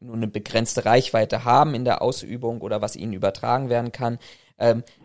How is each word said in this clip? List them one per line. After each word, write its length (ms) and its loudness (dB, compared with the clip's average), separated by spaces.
nur 160 -12
eine 120 0
begrenzte 580 -2
Reichweite 580 4
haben 300 4
in 100 -4
der 160 2
Ausübung 600 -4
oder 180 -4
was 160 -4
ihnen 160 -6
übertragen 560 -2
werden 240 0
kann, 260 -4
ähm, 240 4